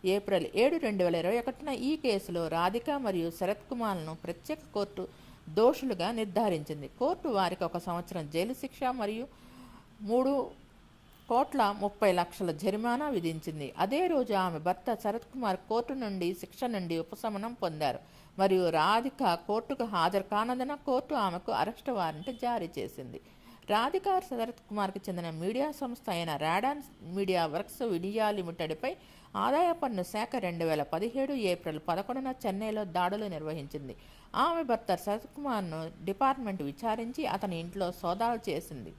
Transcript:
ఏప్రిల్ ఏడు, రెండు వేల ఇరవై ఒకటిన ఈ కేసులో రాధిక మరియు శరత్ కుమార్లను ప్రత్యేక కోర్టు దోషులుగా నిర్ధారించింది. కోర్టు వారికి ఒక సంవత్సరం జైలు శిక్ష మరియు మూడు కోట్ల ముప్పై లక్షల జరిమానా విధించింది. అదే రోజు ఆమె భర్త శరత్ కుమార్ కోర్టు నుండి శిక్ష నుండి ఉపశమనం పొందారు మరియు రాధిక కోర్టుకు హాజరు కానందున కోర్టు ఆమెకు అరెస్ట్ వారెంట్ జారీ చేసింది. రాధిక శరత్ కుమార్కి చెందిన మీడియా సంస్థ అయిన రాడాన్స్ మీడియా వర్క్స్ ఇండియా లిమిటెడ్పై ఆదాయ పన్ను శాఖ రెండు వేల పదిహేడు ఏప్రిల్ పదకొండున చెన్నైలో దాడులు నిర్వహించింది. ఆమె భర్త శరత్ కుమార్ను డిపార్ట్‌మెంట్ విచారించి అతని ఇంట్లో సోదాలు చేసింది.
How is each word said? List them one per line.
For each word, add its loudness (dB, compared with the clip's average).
ఏప్రిల్ 2
ఏడు, 4
రెండు 2
వేల 4
ఇరవై 2
ఒకటిన -6
ఈ 0
కేసులో 0
రాధిక 0
మరియు 0
శరత్ -2
కుమార్లను -2
ప్రత్యేక -6
కోర్టు -2
దోషులుగా 4
నిర్ధారించింది. 0
కోర్టు 0
వారికి 2
ఒక -2
సంవత్సరం -4
జైలు 0
శిక్ష -10
మరియు -4
మూడు 2
కోట్ల 4
ముప్పై 4
లక్షల 2
జరిమానా 0
విధించింది. -4
అదే 2
రోజు 2
ఆమె 2
భర్త 0
శరత్ -2
కుమార్ -2
కోర్టు 2
నుండి 0
శిక్ష -8
నుండి 0
ఉపశమనం -4
పొందారు 0
మరియు 6
రాధిక 4
కోర్టుకు -2
హాజరు 2
కానందున 0
కోర్టు 0
ఆమెకు 0
అరెస్ట్ 0
వారెంట్ -2
జారీ 0
చేసింది. -8
రాధిక 2
శరత్ -6
కుమార్కి -2
చెందిన -4
మీడియా -2
సంస్థ -6
అయిన 0
రాడాన్స్ 0
మీడియా 2
వర్క్స్ -4
ఇండియా 0
లిమిటెడ్పై -4
ఆదాయ 4
పన్ను 0
శాఖ -2
రెండు 0
వేల 4
పదిహేడు 0
ఏప్రిల్ 0
పదకొండున -2
చెన్నైలో -2
దాడులు 0
నిర్వహించింది. -6
ఆమె 4
భర్త 2
శరత్ -4
కుమార్ను -4
డిపార్ట్‌మెంట్ 0
విచారించి -2
అతని -2
ఇంట్లో -2
సోదాలు -2
చేసింది. -6